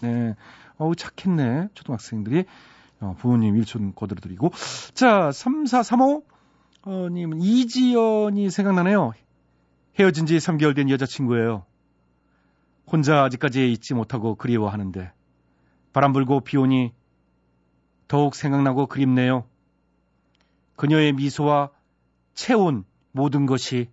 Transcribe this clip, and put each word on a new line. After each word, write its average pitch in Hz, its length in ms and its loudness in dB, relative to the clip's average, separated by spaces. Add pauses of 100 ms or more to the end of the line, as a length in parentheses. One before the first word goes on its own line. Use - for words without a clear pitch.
네. 117 340 -2 (420)
어우, 160 200 -2
착했네. 160 760 -2
초등학생들이. 117 720 -4 (560)
어, 95 200 -8
부모님 113 360 2
일촌 107 380 -2
거들어드리고. 98 580 -6 (440)
자, 202 360 4
삼사삼오, 262 920 0 (580)
어, 190 300 -6
님은 165 300 -6
"이지연이 226 1080 2
생각나네요. 185 640 2 (840)
헤어진 165 260 4
지 160 140 2
삼 160 180 0
개월 147 160 4
된 139 160 0
여자친구예요. 120 760 -2 (1200)
혼자 147 360 4
아직까지 127 480 0
잊지 113 220 -4
못하고 113 420 -4
그리워하는데 101 760 -4 (840)
바람 139 200 4
불고 135 260 2
비 - 180 -4
오니 131 340 2 (1160)
더욱 143 260 0
생각나고 139 540 0
그립네요. 127 580 0 (1300)
그녀의 151 380 2
미소와 143 560 -2 (640)
체온, 175 500 0 (280)
모든 139 340 0
것이." 127 480 -2